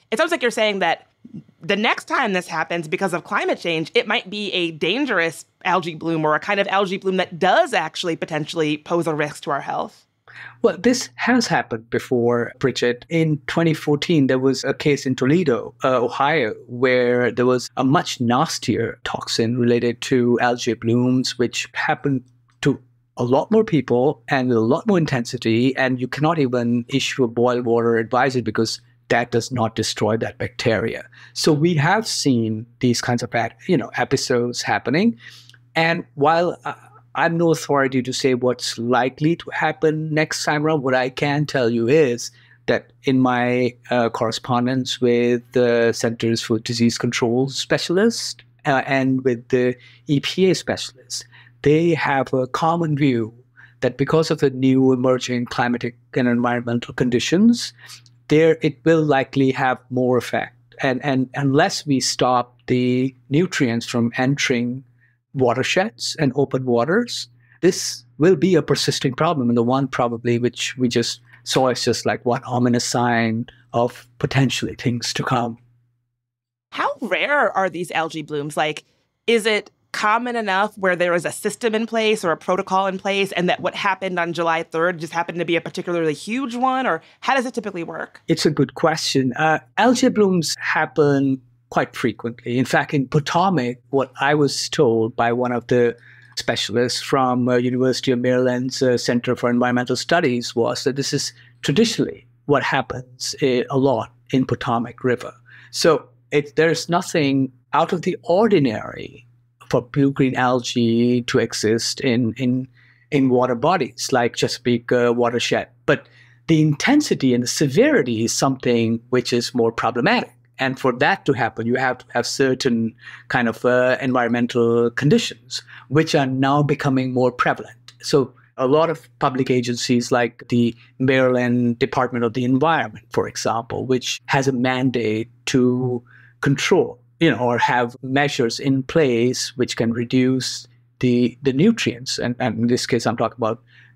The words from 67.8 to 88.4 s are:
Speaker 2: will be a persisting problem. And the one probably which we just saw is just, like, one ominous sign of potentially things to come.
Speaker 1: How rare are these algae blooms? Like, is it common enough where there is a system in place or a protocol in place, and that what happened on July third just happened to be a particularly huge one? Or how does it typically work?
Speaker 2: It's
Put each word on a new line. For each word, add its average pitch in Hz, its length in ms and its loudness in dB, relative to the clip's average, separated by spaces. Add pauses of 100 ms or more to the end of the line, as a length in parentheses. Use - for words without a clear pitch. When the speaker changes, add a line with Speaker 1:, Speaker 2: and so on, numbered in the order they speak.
Speaker 2:
will 175 160 6
be 175 220 4
a 147 60 4
persisting 139 520 -2
problem. 156 340 0
And 120 80 2
the 120 60 4
one 131 240 2
probably 120 540 -2
which - 360 -4
we 127 120 0
just 117 320 -2 (240)
saw 131 240 0
is 123 160 -2
just, 120 200 -2
like, 110 220 -4
one 123 160 -2
ominous 123 420 0
sign 117 640 0 (260)
of 120 360 -2 (100)
potentially 127 560 -2
things 120 400 -4
to - 80 -4
come. 120 360 -4 (1120)
Speaker 1:
How 370 180 -4 (100)
rare 220 560 0
are 190 140 0
these 170 220 -8
algae 160 300 -4
blooms? 147 340 -8
Like, 151 260 -2 (460)
is 226 180 2
it 208 240 0 (220)
common 240 440 0
enough 202 420 -2
where 185 180 0
there 175 160 0
is 170 140 0
a 180 40 -4
system 214 440 -4
in 220 120 -2
place 220 380 0
or 170 80 2
a 156 40 0
protocol 190 500 -2
in 190 120 -4
place, 196 340 -2
and 180 180 -2
that - 100 -2
what 175 140 -4
happened 190 440 -2
on 170 140 -2
July 165 300 0
third 165 360 -2
just 160 140 -10
happened 165 260 -4
to 175 60 -2
be 170 100 0
a 160 60 0
particularly 170 540 -4
huge 240 420 -6
one? 262 300 0
Or 165 160 -2 (180)
how 247 140 0
does 262 100 0
it 254 80 -6
typically 185 320 -8
work? - 420 -12
Speaker 2:
It's 165 200 2